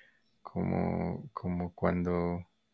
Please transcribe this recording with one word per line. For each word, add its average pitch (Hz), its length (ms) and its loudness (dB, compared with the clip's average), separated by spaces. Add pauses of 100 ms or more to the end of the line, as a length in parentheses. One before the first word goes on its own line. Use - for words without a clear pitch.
(420)
como, 90 920 0
como 90 420 -4
cuando 87 720 2 (280)